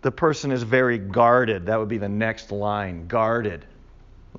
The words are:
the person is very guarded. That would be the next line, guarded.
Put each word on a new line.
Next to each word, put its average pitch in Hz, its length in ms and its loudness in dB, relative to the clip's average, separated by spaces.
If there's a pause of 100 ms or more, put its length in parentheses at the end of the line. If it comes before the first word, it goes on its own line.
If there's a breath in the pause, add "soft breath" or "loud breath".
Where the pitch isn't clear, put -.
the 135 80 0
person 151 400 0
is 127 120 -2
very 120 360 2
guarded. 110 680 4
That 110 120 0
would 107 100 -2
be 117 100 -4
the 101 100 -4
next 110 420 -4
line, 101 560 -4
guarded. 110 580 -2 (760)